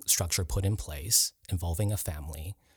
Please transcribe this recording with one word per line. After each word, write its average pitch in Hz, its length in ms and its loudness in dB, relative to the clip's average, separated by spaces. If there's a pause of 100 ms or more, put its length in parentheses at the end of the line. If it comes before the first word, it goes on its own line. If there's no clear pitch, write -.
structure 90 400 2
put - 180 2
in 101 140 2
place - 560 0 (160)
involving 87 420 0
a 104 60 0
family, 78 580 -6 (220)